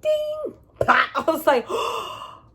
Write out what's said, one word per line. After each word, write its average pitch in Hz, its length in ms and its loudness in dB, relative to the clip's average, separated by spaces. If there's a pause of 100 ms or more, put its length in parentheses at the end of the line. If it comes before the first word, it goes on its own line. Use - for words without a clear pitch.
Ding. 605 540 -2 (320)
Pop. - 280 4
I 277 160 0
was 311 160 0
like, 262 220 4
<gasps> - 880 -8